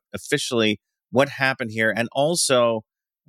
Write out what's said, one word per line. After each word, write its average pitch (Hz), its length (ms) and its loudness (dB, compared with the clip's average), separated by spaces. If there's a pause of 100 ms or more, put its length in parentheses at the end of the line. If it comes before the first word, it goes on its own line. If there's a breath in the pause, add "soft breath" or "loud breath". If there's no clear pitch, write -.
(140)
officially 110 640 0 (320)
what 135 180 2
happened 131 420 -4
here? 110 240 0
And 117 160 -2
also, 123 720 2 (480)